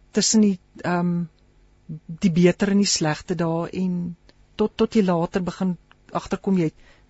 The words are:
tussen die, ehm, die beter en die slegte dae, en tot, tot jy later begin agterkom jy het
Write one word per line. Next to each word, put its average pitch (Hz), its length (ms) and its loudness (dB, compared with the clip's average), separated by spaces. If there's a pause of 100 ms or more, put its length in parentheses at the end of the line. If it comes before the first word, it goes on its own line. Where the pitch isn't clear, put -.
(120)
tussen 214 280 2
die, 202 180 2 (220)
ehm, 175 440 -2 (800)
die 175 240 -2
beter 175 400 4
en 196 80 4
die 202 80 4
slegte 160 480 -2
dae, 165 380 -2
en 175 440 -4 (400)
tot, 214 200 0
tot 226 180 0
jy 220 80 6
later 180 400 0
begin 180 340 -4 (360)
agterkom 190 460 -2
jy 170 60 2
het 156 100 -2 (360)